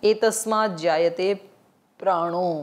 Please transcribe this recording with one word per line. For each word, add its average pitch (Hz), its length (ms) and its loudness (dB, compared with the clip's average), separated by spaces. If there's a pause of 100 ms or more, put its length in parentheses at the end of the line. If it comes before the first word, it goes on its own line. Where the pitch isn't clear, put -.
एतस्मात् 214 760 0
जायते 170 560 0 (640)
प्राणो 175 440 0 (200)